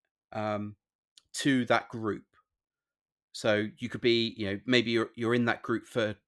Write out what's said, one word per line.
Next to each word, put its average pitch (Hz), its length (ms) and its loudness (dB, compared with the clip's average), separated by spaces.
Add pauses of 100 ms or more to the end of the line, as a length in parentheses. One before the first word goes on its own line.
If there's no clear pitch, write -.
(320)
um, 104 440 -6 (580)
to 131 320 2
that 113 240 0
group. 110 360 -6 (1080)
So 107 360 2 (120)
you 120 100 -8
could 113 120 -10
be, 117 360 2
you 107 80 -6
know, 98 220 -4
maybe 120 240 4
you're, 113 240 2
you're 117 180 0
in 120 120 2
that - 180 -2
group - 240 -4
for, 107 280 -2 (120)